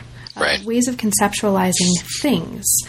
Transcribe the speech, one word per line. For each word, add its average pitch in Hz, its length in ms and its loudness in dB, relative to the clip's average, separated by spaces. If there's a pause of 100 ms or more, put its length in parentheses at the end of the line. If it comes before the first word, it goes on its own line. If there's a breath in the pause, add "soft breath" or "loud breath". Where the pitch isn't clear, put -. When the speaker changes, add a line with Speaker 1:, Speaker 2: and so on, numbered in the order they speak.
(360 loud breath)
Speaker 1:
uh, 208 60 -6
Speaker 2:
Right. 196 220 0
Speaker 1:
ways 240 220 2
of 247 100 -2
conceptualizing 196 960 2 (320)
things, 220 420 -2 (240 loud breath)